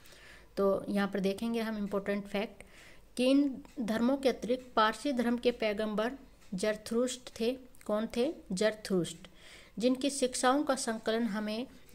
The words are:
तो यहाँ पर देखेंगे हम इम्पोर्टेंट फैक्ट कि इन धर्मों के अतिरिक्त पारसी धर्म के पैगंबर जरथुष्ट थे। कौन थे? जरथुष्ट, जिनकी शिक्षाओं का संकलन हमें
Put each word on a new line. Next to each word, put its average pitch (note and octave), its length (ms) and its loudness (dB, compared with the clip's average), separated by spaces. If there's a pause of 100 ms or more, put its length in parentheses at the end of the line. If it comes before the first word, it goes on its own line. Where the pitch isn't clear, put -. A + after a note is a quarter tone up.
(560)
तो G3 320 2
यहाँ G3+ 200 0
पर G3+ 120 -4
देखेंगे A3+ 400 0
हम A3 180 -4
इम्पोर्टेंट G3+ 460 -2
फैक्ट G#3 380 -6 (540)
कि B3 100 2
इन C#4 360 4 (180)
धर्मों A#3 360 2
के C4+ 120 0
अतिरिक्त A#3+ 480 -2
पारसी A3 360 2
धर्म A#3+ 260 2
के A#3+ 140 2
पैगंबर G#3+ 600 -2 (420)
जरथुष्ट A3+ 880 -2
थे। A3+ 100 0 (360)
कौन G#3+ 200 0 (100)
थे? C4+ 160 2 (200)
जरथुष्ट, F#3+ 760 0 (520)
जिनकी B3+ 320 2
शिक्षाओं C4 520 2
का C#4 140 0
संकलन A3+ 500 0
हमें G#3+ 400 -2 (280)